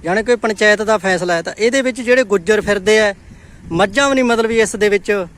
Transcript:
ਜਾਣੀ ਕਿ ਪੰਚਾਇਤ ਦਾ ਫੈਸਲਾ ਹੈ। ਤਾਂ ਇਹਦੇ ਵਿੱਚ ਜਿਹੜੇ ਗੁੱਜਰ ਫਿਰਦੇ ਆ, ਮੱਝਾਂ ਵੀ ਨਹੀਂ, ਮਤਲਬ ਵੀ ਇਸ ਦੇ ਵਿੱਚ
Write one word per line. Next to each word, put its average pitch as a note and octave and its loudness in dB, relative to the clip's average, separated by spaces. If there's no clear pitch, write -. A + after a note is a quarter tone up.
ਜਾਣੀ F#3+ -2
ਕਿ A#3+ 2
ਪੰਚਾਇਤ G#3 2
ਦਾ G#3+ 2
ਫੈਸਲਾ F3+ -2
ਹੈ। E3 -2
ਤਾਂ E3 -10
ਇਹਦੇ A#3+ 0
ਵਿੱਚ B3+ -4
ਜਿਹੜੇ B3 2
ਗੁੱਜਰ G3+ 0
ਫਿਰਦੇ G#3 0
ਆ, G#3 0
ਮੱਝਾਂ G3+ 0
ਵੀ C#4 0
ਨਹੀਂ, C4 2
ਮਤਲਬ A3+ 0
ਵੀ A3+ 0
ਇਸ A3 0
ਦੇ G#3 0
ਵਿੱਚ G3+ -2